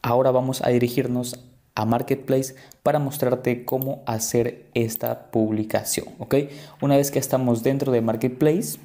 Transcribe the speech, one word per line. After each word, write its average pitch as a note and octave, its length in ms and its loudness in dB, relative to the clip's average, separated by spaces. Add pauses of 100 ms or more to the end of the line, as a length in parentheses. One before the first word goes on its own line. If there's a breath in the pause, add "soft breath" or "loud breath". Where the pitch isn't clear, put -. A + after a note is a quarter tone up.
Ahora B2+ 280 4
vamos C3 300 0
a - 80 0
dirigirnos B2 720 0 (320)
a G#2+ 120 0
Marketplace C3 680 0 (280 loud breath)
para D3 160 2
mostrarte B2+ 640 -2
cómo C3 400 -4
hacer A#2 720 -2
esta A#2 560 -4
publicación, A2 800 -2 (100)
¿ok? - 160 -4 (480 loud breath)
Una C#3+ 160 4
vez C#3 120 2
que C#3 80 -2
estamos B2+ 440 0
dentro C3+ 280 0
de A#2 120 2
Marketplace B2+ 840 0